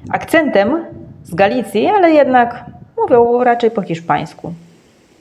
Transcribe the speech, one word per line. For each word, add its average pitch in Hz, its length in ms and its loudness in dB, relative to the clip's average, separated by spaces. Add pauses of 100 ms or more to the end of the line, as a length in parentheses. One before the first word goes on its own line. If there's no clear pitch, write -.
(120)
akcentem 277 720 0 (400)
z - 100 -14
Galicji, 214 520 0
ale 370 240 2
jednak 254 540 2 (320)
mówią 247 480 2
raczej 240 260 2
po 214 120 -2
hiszpańsku. 165 720 -6 (680)